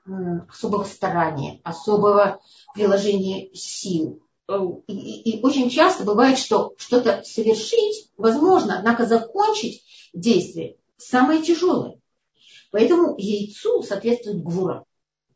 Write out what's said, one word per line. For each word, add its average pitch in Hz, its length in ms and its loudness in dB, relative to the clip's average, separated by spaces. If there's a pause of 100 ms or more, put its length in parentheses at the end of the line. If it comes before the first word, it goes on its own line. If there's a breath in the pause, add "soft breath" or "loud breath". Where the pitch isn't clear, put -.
м, 175 420 -6
особого 202 340 -4
старания, 160 800 -4
особого 202 760 2 (340 soft breath)
приложения 196 800 0
сил. - 720 -8 (240)
Э, 196 100 -2 (300)
и, 208 60 -10
и, - 440 -6
и 208 60 -14
очень 262 260 2
часто 311 360 2
бывает, 247 340 4
что - 380 -2
что-то - 460 0
совершить - 920 -2
возможно, 226 600 2
однако 233 260 0
закончить 403 760 0 (280 soft breath)
действие 170 680 -2 (200)
самое 285 460 2
тяжелое. 339 560 0 (720 soft breath)
Поэтому 285 460 4
яйцу 208 640 -4
соответствует 208 580 -4
гвура. 170 440 -4 (500)